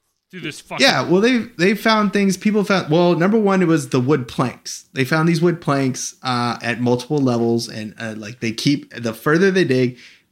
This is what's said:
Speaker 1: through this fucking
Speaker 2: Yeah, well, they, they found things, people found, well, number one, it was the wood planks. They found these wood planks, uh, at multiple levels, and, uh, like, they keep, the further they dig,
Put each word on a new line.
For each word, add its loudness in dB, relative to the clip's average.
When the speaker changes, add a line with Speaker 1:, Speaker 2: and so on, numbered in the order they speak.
Speaker 1:
through -16
this -12
fucking -4
Speaker 2:
Yeah, 2
well, 4
they, 4
they 0
found 0
things, 2
people 0
found, -2
well, 4
number 2
one, 2
it 2
was 0
the 2
wood 0
planks. -6
They -2
found 0
these 2
wood 0
planks, -4
uh, -4
at -4
multiple 0
levels, 0
and, -12
uh, -10
like, -14
they -4
keep, -2
the -6
further 2
they 2
dig, 0